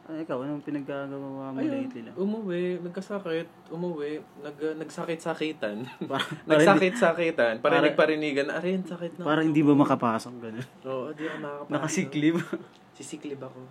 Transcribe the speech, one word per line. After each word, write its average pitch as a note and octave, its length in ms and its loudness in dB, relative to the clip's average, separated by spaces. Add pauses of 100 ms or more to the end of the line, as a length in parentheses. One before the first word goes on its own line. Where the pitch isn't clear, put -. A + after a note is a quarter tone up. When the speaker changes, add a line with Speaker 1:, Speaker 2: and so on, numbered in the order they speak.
Speaker 1:
Ah, D#4 140 -12
ikaw, D3+ 240 -6
anong D3 240 -6
pinaggagawa C#3 560 -8 (260)
mo C3+ 80 -10
Speaker 2:
Ayun, D4 220 -2
Speaker 1:
lately C4 260 -8
lang? G3 140 -16
Speaker 2:
umuwi, F3+ 640 -2
nagkasakit, F3 640 -6 (240)
umuwi, D#3 480 -6 (240)
nag-, D3 340 -6
nagsakit-sakitan. D#3 1200 -4
<laughs> C#3+ 160 -8
Speaker 1:
Parang C3+ 220 -2 (120)
Speaker 2:
Nagsakit-sakitan, E3 1160 6
Speaker 1:
parang C#3+ 240 6
Speaker 2:
parinig-parinigan, D3+ 640 4
"Aray, F3+ 260 -2
ang F#3 80 -2
sakit F3 320 -8
na." F3 80 -12
Speaker 1:
Parang D#3 220 4
hindi D#3 160 6
ba D3 120 8
makapasok, B2 680 2
ganun? A#2 260 -10 (160)
Speaker 2:
Oo, C3 300 -6
di D3+ 100 -10
ako D#3 140 -8
makakapasok. D3 340 -10
Speaker 1:
Nakasiklib. D3+ 640 0 (560)
Speaker 2:
Sisiklib C#3+ 480 -12
ako. C3 200 -14 (120)